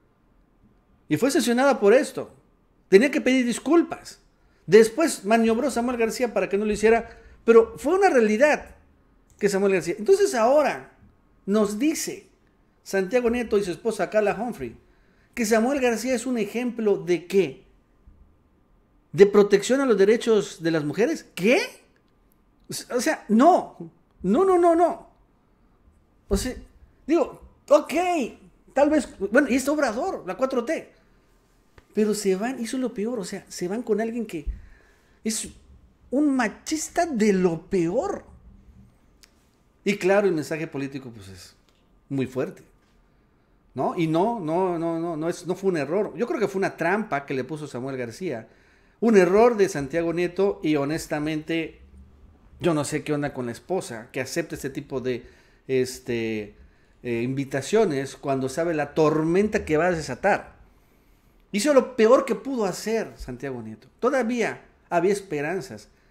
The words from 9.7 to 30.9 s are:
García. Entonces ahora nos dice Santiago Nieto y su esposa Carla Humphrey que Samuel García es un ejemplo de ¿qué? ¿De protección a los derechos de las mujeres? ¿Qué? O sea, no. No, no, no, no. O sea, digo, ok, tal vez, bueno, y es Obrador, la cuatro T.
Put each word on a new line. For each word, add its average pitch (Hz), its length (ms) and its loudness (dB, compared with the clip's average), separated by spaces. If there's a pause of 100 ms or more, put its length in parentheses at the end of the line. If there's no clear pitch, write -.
García. 170 240 -2
Entonces 370 380 2
ahora 233 580 2 (540)
nos 208 320 0
dice 269 500 -4 (540)
Santiago 226 480 -2
Nieto 233 260 -2
y 202 60 0
su 185 80 -6
esposa 190 400 -6
Carla 202 280 0
Humphrey 139 380 -10 (560)
que 240 120 -4
Samuel 233 340 2
García 247 340 -2
es 233 140 -4
un 254 100 -2
ejemplo 220 600 -2
de 165 280 -2
¿qué? 185 400 -2 (1500)
¿De 170 140 8
protección 202 560 4
a 269 60 0
los 220 100 2
derechos 208 640 2
de 165 80 -2
las 165 140 0
mujeres? 226 500 -4
¿Qué? 233 260 2 (1300)
O 247 80 -2
sea, - 280 -2
no. 262 480 4 (440)
No, 240 240 2
no, 370 140 4
no, 339 160 6
no. 330 340 0 (1160)
O 202 100 0
sea, 254 160 -6 (540)
digo, 311 340 0 (280)
ok, 294 240 4 (800)
tal 285 180 4
vez, 302 260 2
bueno, 226 320 2
y 226 60 0
es 269 120 -2
Obrador, 285 600 -2
la 180 80 -8
cuatro 254 300 -2
T. 302 280 -6 (1000)